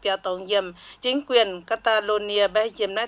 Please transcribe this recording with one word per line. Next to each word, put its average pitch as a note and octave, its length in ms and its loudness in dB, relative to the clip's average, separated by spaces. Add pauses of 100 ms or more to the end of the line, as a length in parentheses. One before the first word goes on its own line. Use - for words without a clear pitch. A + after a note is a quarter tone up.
béo G3 120 0
tông F#3 300 -6
diêm. G3 180 0 (360)
Chính C4 260 -2
quyền G3+ 360 2
Catalonia G#3 840 0
bé G#3+ 280 0
diêm G3 180 -4
nai A3+ 140 -2